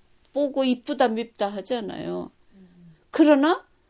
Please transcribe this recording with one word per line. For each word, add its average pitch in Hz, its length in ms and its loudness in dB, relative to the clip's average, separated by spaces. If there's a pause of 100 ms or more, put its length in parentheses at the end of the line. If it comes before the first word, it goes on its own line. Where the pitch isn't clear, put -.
(320)
보고 277 320 -2
이쁘다 254 440 0
밉다 220 400 -4
하잖아요. 190 840 -8 (800)
그러나 302 540 4 (260)